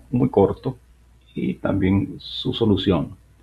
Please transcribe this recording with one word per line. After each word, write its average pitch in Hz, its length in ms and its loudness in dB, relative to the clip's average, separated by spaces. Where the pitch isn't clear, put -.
muy 131 180 0
corto 101 480 0
y - 180 -4
también 95 640 0
su - 340 -8
solución 98 640 0